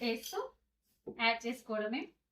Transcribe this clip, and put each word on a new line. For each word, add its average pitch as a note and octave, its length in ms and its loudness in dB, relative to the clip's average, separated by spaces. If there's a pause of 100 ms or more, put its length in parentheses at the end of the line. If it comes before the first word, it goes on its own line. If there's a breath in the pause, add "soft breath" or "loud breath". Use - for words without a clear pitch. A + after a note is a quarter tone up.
వేస్తూ A3+ 360 0 (840)
యాడ్ A3+ 220 6
చేసుకోవడమే. A3+ 560 -2 (300)